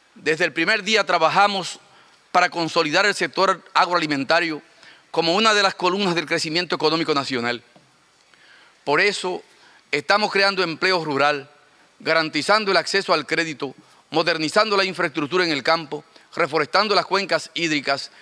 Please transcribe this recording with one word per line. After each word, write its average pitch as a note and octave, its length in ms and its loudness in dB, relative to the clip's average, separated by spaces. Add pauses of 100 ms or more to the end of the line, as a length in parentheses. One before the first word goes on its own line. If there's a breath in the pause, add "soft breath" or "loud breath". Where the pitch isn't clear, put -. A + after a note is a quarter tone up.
(140)
Desde D#3 300 -2
el E3 80 -2
primer G3+ 300 -2
día G#3 240 0
trabajamos F3+ 760 0 (520 soft breath)
para F3+ 180 2
consolidar E3 560 0
el G3+ 80 2
sector F3+ 580 0
agroalimentario D#3+ 880 0 (500 loud breath)
como E3 240 0
una A3 180 4
de G#3 100 4
las F#3+ 120 0
columnas F3+ 400 0
del E3 100 -2
crecimiento E3 500 -4
económico D#3 380 0
nacional. B2 500 -2 (1200 soft breath)
Por D3 160 0
eso, F#3+ 440 -2 (480 soft breath)
estamos G3 420 0
creando G3 300 2
empleo F3 420 0
rural, C#3+ 460 0 (480 soft breath)
garantizando D#3+ 720 0
el F3+ 80 2
acceso F#3+ 340 -2
al D#3 140 0
crédito, D#3+ 480 -6 (340 soft breath)
modernizando E3 680 0
la G3 120 2
infraestructura E3+ 580 -2
en E3 60 -2
el C#3+ 120 -2
campo, D#3 400 -2 (320 soft breath)
reforestando E3+ 600 0
las F3 100 2
cuencas F#3 480 -2
hídricas D3 580 -4 (120)